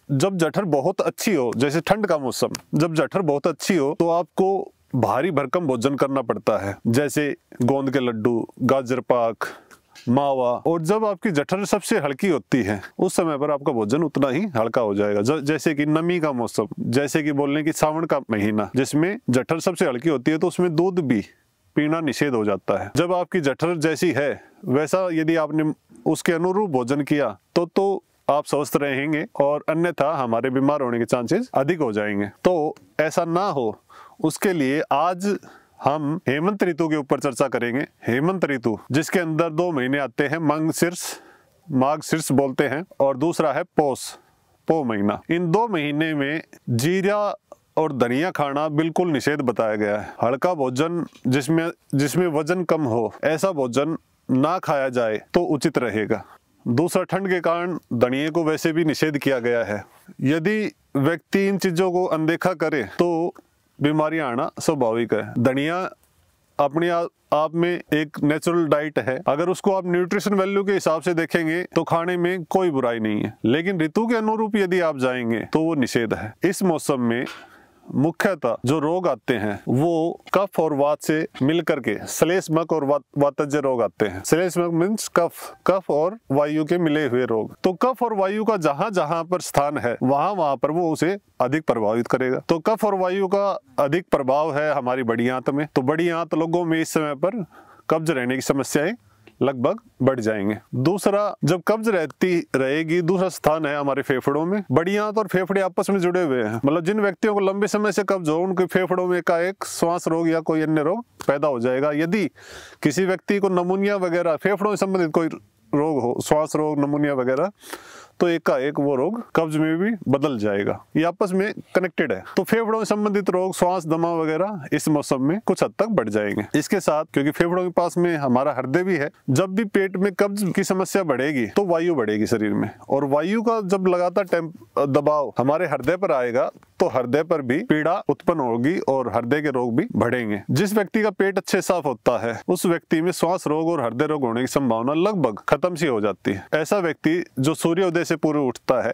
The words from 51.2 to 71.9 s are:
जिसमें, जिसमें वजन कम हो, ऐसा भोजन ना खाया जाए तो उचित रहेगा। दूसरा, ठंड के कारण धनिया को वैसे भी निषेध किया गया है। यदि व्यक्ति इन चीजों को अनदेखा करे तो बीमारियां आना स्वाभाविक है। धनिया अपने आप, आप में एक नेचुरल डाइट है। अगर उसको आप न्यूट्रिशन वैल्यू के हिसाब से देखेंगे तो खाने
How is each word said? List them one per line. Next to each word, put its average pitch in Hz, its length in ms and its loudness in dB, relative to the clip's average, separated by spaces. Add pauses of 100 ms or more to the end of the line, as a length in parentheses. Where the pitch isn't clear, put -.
जिसमें, 151 440 0 (240)
जिसमें 147 320 2
वजन 160 380 0
कम 156 180 0
हो, 113 300 0 (120)
ऐसा 160 280 0
भोजन 143 440 0 (340)
ना 147 280 2
खाया 143 300 0
जाए 117 320 0 (140)
तो 175 100 4
उचित 156 340 0
रहेगा। 107 460 -2 (440)
दूसरा, 165 340 2
ठंड 190 260 -2
के 180 120 0
कारण 170 380 -2 (140)
धनिया 127 380 2
को 165 140 0
वैसे 156 280 0
भी 165 120 0
निषेध 151 340 0
किया 135 200 0
गया 117 260 0
है। 104 200 -6 (360)
यदि 165 520 0 (240)
व्यक्ति 170 520 0
इन 196 100 0
चीजों 180 340 0
को 180 120 0
अनदेखा 165 500 0
करे 156 280 -2
तो 170 520 -2 (440)
बीमारियां 156 520 0
आना 131 200 -4 (100)
स्वाभाविक 117 540 0
है। 107 240 -4
धनिया 139 400 0 (800)
अपने 151 300 2
आप, 170 200 0 (260)
आप 151 200 0
में 170 260 0 (140)
एक 151 280 -2
नेचुरल 156 440 2
डाइट 147 320 0
है। 131 280 -2
अगर 147 220 2
उसको 185 240 0
आप 190 140 -2
न्यूट्रिशन 180 480 0
वैल्यू 196 300 0
के 202 80 0
हिसाब 165 300 0
से 180 120 -2
देखेंगे 165 500 0
तो 165 200 0
खाने 170 320 0